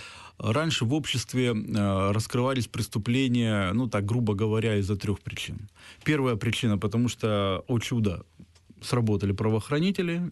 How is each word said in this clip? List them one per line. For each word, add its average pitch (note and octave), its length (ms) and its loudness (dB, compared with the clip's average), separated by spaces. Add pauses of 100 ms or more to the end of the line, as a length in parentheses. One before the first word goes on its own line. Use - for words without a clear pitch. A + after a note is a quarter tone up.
(380)
Раньше C3 480 0
в A#2 80 2
обществе, B2+ 640 0
э, G2+ 560 0
раскрывались B2 560 0
преступления, A#2 1080 0
ну, B2 140 0
так, G2+ 180 -2
грубо A2 300 0
говоря, A2 420 0
из-за G2 180 0
трех G2 240 -2
причин. - 360 -8 (480)
Первая C3+ 320 2
причина — G#2+ 420 0
потому A2 320 0
что, G2+ 580 0
о A#2+ 120 2
чудо, G#2 440 0 (580)
сработали G#2+ 520 2
правоохранители, D#3 880 0 (100)